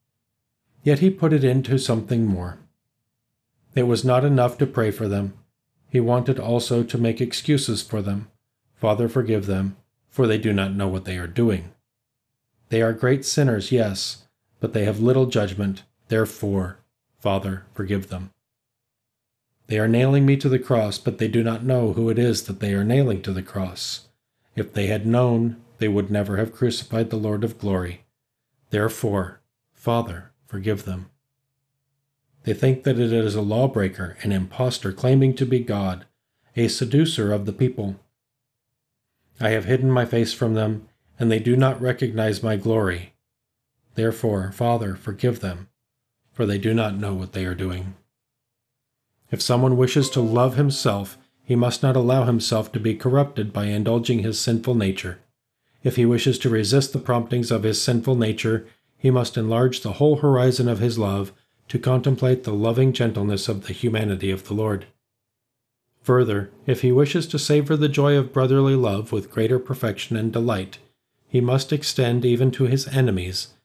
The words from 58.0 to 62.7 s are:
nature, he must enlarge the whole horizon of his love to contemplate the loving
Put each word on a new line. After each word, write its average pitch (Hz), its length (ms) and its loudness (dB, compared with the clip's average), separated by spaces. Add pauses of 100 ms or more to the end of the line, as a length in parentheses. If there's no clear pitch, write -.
nature, 110 500 0 (320)
he 135 140 4
must 123 240 0
enlarge 117 460 0
the 101 120 -8
whole 151 220 4
horizon 127 520 2
of 113 120 0
his 117 180 0
love 98 340 -2 (360)
to 131 100 -4
contemplate 127 640 2
the 110 80 -4
loving 113 400 2